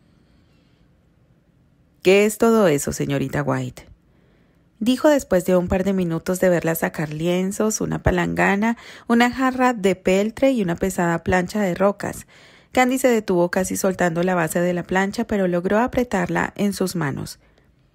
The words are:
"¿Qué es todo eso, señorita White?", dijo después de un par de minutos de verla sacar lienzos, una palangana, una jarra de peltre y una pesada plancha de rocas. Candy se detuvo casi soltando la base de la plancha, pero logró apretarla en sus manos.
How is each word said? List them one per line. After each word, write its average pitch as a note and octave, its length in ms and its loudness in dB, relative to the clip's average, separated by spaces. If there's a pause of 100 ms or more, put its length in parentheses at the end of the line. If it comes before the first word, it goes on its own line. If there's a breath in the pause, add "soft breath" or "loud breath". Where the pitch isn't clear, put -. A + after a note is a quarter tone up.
(2000 soft breath)
"¿Qué G3 220 6
es G#3+ 140 -2
todo A3+ 300 4
eso, C#3+ 240 0
señorita C#3+ 500 -4
White?", C3 440 -6 (920 soft breath)
dijo B3+ 300 2
después B3+ 360 2
de F#3 120 2
un F3+ 120 0
par F#3+ 160 0
de G3 80 -2
minutos F3+ 480 -2
de F#3+ 80 4
verla E3 260 2
sacar D#3+ 380 -6
lienzos, F#3 680 -2
una D#3+ 220 -6
palangana, F#3 720 0 (320 loud breath)
una A#3+ 220 4
jarra B3+ 420 0
de F#3+ 240 0
peltre G#3+ 560 0
y A#3 100 0
una E3+ 140 -2
pesada E3+ 480 -2
plancha F#3 360 -2
de F#3 140 0
rocas. F#3+ 520 -2 (460 soft breath)
Candy B3+ 260 2
se C4 100 2
detuvo F#3+ 420 2
casi F#3+ 260 -2
soltando F3+ 460 0
la F#3 120 0
base E3+ 260 0
de F3 140 0
la E3+ 80 -4
plancha, G3 440 -2
pero G3 220 0
logró F3+ 300 0
apretarla G3 760 -2
en G3+ 160 -2
sus F#3 220 -4
manos. D3 440 -6 (560 soft breath)